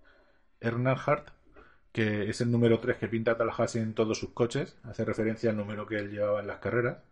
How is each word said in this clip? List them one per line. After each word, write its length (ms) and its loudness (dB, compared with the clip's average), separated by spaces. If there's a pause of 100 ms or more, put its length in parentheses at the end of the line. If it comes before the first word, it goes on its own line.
(600)
Earnhardt, 680 0 (640)
que 380 0
es 120 -4
el 100 2
número 280 6
tres 180 0
que 100 -2
pinta 300 2
Tallahassee 440 0
en 120 -2
todos 240 2
sus 140 -8
coches, 520 0
hace 220 -6
referencia 460 0
al 60 -2
número 280 -6
que 120 -4
él 140 -4
llevaba 280 0
en 80 -8
las 120 -8
carreras. 380 0 (140)